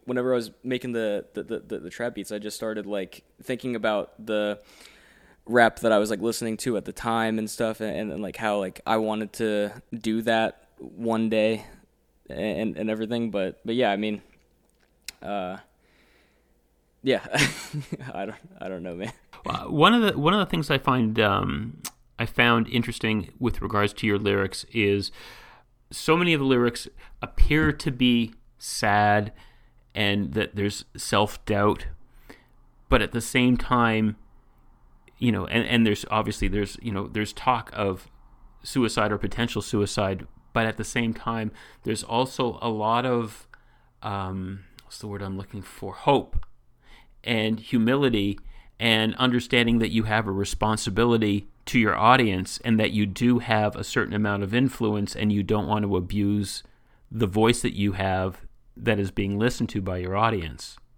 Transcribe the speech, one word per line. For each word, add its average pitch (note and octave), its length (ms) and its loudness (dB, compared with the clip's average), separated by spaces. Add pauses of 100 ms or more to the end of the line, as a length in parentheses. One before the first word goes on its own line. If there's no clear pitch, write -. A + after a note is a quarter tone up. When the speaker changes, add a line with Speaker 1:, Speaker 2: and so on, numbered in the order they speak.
Speaker 1:
whenever B2+ 280 -2
I B2 40 2
was A2+ 160 -6 (100)
making B2+ 300 -6
the, G#2+ 420 -2
the, G2+ 80 -6
the, A2 160 -8
the, G#2 220 -10
the D#2+ 100 -12
trap A#2 240 -8
beats, G2+ 160 -10
I G#2+ 80 -6
just G#2 180 -10
started, G#2+ 300 -6
like, G2 380 -8 (180)
thinking B2 320 -6
about G#2+ 500 -2
the G#2 360 -2 (840)
rap A#2 340 4
that A2+ 100 2
I G#2+ 80 6
was, G#2+ 120 2
like, G2+ 100 -4
listening A2+ 380 -4
to A#2+ 180 -4
at F#2+ 80 -4
the G2 80 -12
time A2+ 480 -2
and G#2+ 100 -6
stuff, A2 300 -4
and, G#2 320 -4
and, F2 100 -8
like, F#2+ 140 -8
how, G#2+ 220 0
like, F#2+ 280 -6
I A2 120 2
wanted G#2+ 360 -2
to G#2 480 -2 (100)
do A2+ 300 -2
that A2 460 0 (100)
one A2+ 500 -2
day A2 380 2 (640)
and, F#2+ 460 -4
and G#2+ 120 -4
everything. A2 440 -4
But, F#2+ 320 -4
but A2+ 100 -4
yeah, A#2+ 160 2
I G2 60 2
mean, G#2 260 -4 (1000)
uh, F#2+ 360 -6 (1500)
yeah, B2+ 240 0
<laughs> - 880 -4
I G2 120 -6
don't, G#2+ 120 -12 (220)
I - 80 -8
don't F#2 160 -8
know, F2+ 100 -8
man. G2 180 -8 (320)
Speaker 2:
Well, - 280 -6
one E3 200 6
of A#3+ 100 6
the, G3 140 2
one D3+ 180 2
of G#3+ 40 2
the G3 80 0
things D#3+ 240 -4
I C#3 80 4
find, A#2 400 2
um, G2 640 0 (340)
I A#2 100 -2
found A#2 420 4
interesting A2+ 720 -2
with A#2+ 200 0
regards G#2 340 0
to - 120 -4
your G2+ 140 2
lyrics G2+ 520 0
is G2+ 380 2 (800)
so - 260 0
many F3 160 2
of D#3 60 4
the C#3 80 0
lyrics A#2+ 400 2 (340)
appear D3+ 520 4
to D3 180 -4
be A#2+ 440 2 (300)
sad G#2 680 2 (600)
and G2+ 420 0
that G#2+ 200 -2
there's G2+ 300 -4 (120)
self-doubt, G#2 880 2 (1040)
but B2 140 6
at F#2+ 80 -2
the A#2+ 100 -2
same B2 360 4
time, A2+ 580 2 (1040)
you A#2+ 140 2
know, F#2+ 140 -2
and, A#2 200 0
and A#2 180 4
there's G#2 280 2
obviously A2 340 0
there's, G2 340 -2
you A#2 120 -6
know, G2 160 -4
there's G#2+ 240 -4
talk - 400 -2
of F#2+ 360 -2 (540)
suicide A2 480 0
or G#2 80 0
potential A#2 420 -2
suicide, G2 680 -2 (240)
but A#2 120 0
at A2 120 -2
the A2 80 -6
same A#2 280 -2
time, A2 380 -4 (320)
there's A2 220 -4
also B2 580 -2
a A#2 60 -2
lot A2+ 360 2
of, A#2+ 440 -2 (540)
um, F#2+ 600 -6 (220)
what's - 140 -18
the G#2+ 100 -12
word G2+ 140 -8
I'm F#2+ 140 -6
looking G2 260 -10
for? - 320 -12
Hope - 520 2 (760)
and A2 340 0
humility A2+ 800 2 (400)
and A2 380 2
understanding A#2+ 640 2
that A2 100 0
you A2 140 0
have A2 240 0
a F#2+ 40 -2
responsibility G#2+ 1160 2 (180)
to B2+ 140 2
your G#2 160 4
audience G#2+ 680 4
and A2+ 140 4
that G#2+ 140 2
you G#2 140 2
do A#2+ 340 2
have G#2+ 340 2
a - 80 -10
certain - 320 -2
amount G#2 300 0
of G2 100 -4
influence A2 600 0
and G#2 160 0
you G2+ 100 2
don't G#2 240 0
want G#2 180 0
to G2+ 120 0
abuse G2+ 640 -2 (480)
the A2 160 0
voice A2 360 4
that - 120 -2
you G2+ 180 0
have F#2+ 540 -2 (280)
that A2 240 0
is G2 120 0
being G2+ 280 -2
listened A#2 300 0
to G2+ 140 -4
by F#2 160 -4
your F#2 180 -4
audience. G#2 640 -2 (200)